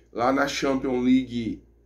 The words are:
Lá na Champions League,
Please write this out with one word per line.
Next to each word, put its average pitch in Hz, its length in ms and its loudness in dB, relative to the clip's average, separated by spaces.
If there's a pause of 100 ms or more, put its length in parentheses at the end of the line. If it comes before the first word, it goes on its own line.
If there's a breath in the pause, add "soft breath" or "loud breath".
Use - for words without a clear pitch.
(140 soft breath)
Lá 120 180 0
na 139 160 2
Champions 131 560 -2
League, 120 580 0 (240)